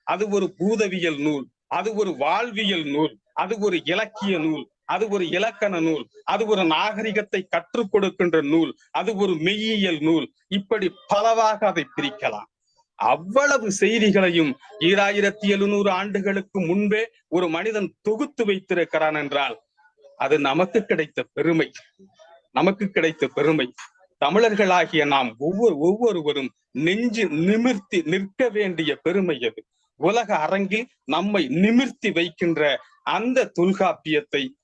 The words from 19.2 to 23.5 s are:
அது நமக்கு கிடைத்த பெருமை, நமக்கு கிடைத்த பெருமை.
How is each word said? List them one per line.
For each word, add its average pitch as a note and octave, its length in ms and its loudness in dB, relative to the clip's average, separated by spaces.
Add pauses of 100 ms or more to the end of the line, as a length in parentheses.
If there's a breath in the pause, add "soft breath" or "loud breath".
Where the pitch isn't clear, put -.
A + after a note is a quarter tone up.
அது C3+ 220 2
நமக்கு F3 460 2
கிடைத்த D#3 480 -2
பெருமை, D#3 380 0 (800)
நமக்கு F#3+ 380 0
கிடைத்த D#3+ 380 0
பெருமை. C#3+ 460 0 (520)